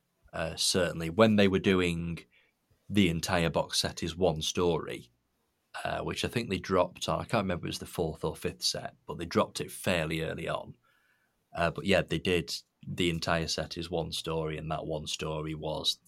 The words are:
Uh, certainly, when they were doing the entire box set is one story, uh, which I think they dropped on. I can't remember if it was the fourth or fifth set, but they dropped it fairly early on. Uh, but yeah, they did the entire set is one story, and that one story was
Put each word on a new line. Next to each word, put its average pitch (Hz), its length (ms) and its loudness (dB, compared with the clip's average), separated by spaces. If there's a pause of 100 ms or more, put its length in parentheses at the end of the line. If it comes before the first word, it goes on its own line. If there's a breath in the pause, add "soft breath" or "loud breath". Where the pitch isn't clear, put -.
(320)
Uh, 82 240 -4
certainly, 82 540 0
when 107 260 6
they 101 120 8
were 95 120 4
doing 85 600 2 (720)
the 98 200 6
entire 82 400 2
box 78 320 0
set - 200 -4
is 80 140 -4
one 82 260 2
story, 82 720 0 (720)
uh, - 160 -4
which 82 260 -4
I - 20 0
think - 220 -2
they 92 80 0
dropped 90 500 2
on. 80 120 2
I 92 60 -4
can't 110 180 0
remember 92 220 -2
if - 20 -4
it 87 60 -6
was - 60 -8
the - 60 -10
fourth 80 380 -4
or 78 120 -2
fifth - 280 -8
set, - 320 -4 (100)
but 73 140 -10
they 85 60 -4
dropped - 360 0
it - 100 -8
fairly 82 500 0
early 82 260 -4
on. - 260 -6 (800)
Uh, 85 140 2
but - 160 -6
yeah, 92 160 4
they 85 160 -2
did 87 340 0 (360)
the 95 240 0
entire 82 360 0
set - 300 -4
is 85 140 -6
one 82 200 -2
story, 80 460 -4
and 80 140 -6
that 78 160 -4
one 78 180 -4
story 78 480 -4
was 78 540 -4